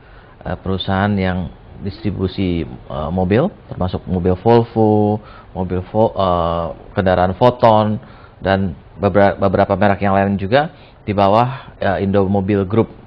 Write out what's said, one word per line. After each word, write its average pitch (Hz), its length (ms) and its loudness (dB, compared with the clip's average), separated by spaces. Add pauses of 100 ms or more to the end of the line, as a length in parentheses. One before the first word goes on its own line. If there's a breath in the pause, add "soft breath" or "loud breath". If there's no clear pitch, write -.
(380 soft breath)
eh, - 160 -10
perusahaan 95 560 -4
yang 92 400 -2 (320)
distribusi, 95 800 -4
eh, 69 480 -10
mobil, 95 400 0 (160)
termasuk - 400 -8
mobil 92 320 0
Volvo, 107 800 2 (400 loud breath)
mobil 92 320 -4
Vo-, 110 240 0
eh, 85 520 0 (280)
kendaraan 92 400 2
Foton, 110 640 4 (400 loud breath)
dan 95 400 -2 (240)
bebera-, 98 320 4
beberapa 98 400 0
merek 98 240 0
yang 101 160 -2
lain 98 240 0
juga 123 320 0 (320 loud breath)
di - 80 -6
bawah, 107 720 0
eh, 95 240 -2
Indomobil 98 640 0
Group. 110 360 -2